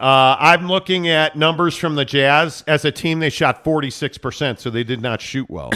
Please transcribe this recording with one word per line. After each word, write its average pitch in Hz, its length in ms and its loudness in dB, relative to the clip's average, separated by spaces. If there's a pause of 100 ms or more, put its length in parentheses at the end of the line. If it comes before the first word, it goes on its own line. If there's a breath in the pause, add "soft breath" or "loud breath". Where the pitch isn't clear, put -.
Uh, 131 380 6
I'm 170 280 4
looking 185 420 -2
at 156 280 0
numbers 160 400 0
from 156 180 -2
the 143 120 0
Jazz. 143 600 0
As 151 200 0
a 147 40 0
team, 160 300 -4
they 156 100 0
shot 131 320 0
forty-six 147 560 -4
percent, 127 420 -6
so 123 100 -8
they 117 120 -2
did 120 200 -6
not 113 180 -4
shoot - 300 -8
well. 71 260 -12